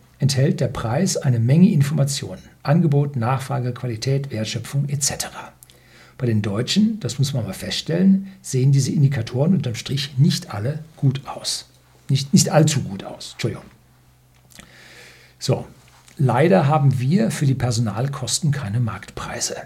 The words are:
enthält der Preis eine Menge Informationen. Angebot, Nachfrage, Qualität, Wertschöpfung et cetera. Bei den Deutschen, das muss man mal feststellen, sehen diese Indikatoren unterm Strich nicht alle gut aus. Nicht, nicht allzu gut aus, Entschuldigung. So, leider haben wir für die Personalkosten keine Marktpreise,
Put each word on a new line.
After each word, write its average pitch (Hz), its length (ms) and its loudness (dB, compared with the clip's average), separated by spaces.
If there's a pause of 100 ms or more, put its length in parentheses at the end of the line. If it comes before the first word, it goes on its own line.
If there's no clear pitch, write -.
(200)
enthält 139 400 2
der 123 80 0
Preis 135 500 -2
eine 120 220 2
Menge 143 320 6
Informationen. 143 720 0 (180)
Angebot, 143 540 2
Nachfrage, 123 580 -2
Qualität, 135 560 -4
Wertschöpfung 113 580 -4
et 139 160 -4
cetera. - 480 -6 (640)
Bei 127 100 -2
den 110 160 0
Deutschen, 190 560 0
das - 180 -8
muss - 160 0
man 120 100 -2
mal 98 100 -8
feststellen, 180 720 0 (140)
sehen 131 300 2
diese 139 200 2
Indikatoren 139 640 0
unterm 123 220 -2
Strich - 420 -6
nicht - 360 2
alle 120 260 -6 (160)
gut 135 300 0
aus. - 420 -8 (400)
Nicht, - 260 -2
nicht 180 160 4
allzu 156 340 4
gut 95 200 -10
aus, - 300 -14
Entschuldigung. - 320 -6 (1700)
So, - 280 -2 (500)
leider 143 500 4
haben 139 340 2
wir 185 280 2
für - 160 -2
die 135 80 4
Personalkosten 120 1000 -2
keine 107 280 -4
Marktpreise, - 880 -6